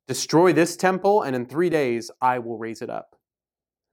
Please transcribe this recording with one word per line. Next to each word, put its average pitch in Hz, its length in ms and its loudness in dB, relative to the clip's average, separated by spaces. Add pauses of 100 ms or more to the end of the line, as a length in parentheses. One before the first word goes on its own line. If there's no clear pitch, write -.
"Destroy 160 460 4
this 165 240 2
temple, 190 460 2
and 131 120 -4
in 123 120 -4
three 160 220 -2
days 123 420 -2 (100)
I 127 160 2
will 117 220 -8
raise 113 220 -10
it 113 80 -10
up." - 260 -10 (760)